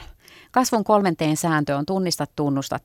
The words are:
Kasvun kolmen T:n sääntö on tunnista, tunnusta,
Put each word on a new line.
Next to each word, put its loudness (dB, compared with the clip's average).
Kasvun 0
kolmen 2
T:n 0
sääntö 0
on -4
tunnista, -2
tunnusta, -2